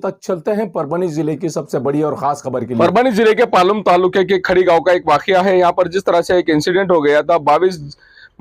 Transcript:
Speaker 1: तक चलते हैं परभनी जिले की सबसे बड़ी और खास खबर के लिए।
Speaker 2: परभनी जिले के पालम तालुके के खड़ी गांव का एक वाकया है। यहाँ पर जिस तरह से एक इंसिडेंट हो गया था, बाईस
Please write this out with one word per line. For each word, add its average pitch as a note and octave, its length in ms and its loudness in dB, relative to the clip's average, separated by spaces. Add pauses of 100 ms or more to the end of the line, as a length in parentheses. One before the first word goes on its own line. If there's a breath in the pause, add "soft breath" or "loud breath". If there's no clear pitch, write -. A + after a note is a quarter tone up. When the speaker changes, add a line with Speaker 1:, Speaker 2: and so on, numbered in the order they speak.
Speaker 1:
तक F#3+ 220 -6
चलते F#3 280 -4
हैं G#3 200 -4
परभनी E3 360 -4
जिले D#3 280 -4
की D#3 140 -6
सबसे D3+ 300 -6
बड़ी C#3+ 220 -2
और D3 140 -2
खास C#3 260 -4
खबर B2 240 -6
के B2 80 -8
लिए। A#2 40 -4
Speaker 2:
परभनी G3 340 2
जिले G#3+ 240 2
के A#3 100 2
पालम G3 360 2
तालुके F#3 420 2
के F3+ 160 -2
खड़ी F#3 240 0
गांव E3+ 180 4
का F3+ 120 2
एक D#3+ 140 -2
वाकया F3+ 340 2
है। F#3+ 180 2
यहाँ F3 120 4
पर F3 160 0
जिस F3+ 180 -6
तरह F3 160 2
से F3+ 180 0
एक E3 100 -4
इंसिडेंट F3 420 0
हो E3 100 2
गया D3 220 2
था, E3+ 160 0
बाईस D3+ 580 0 (440 soft breath)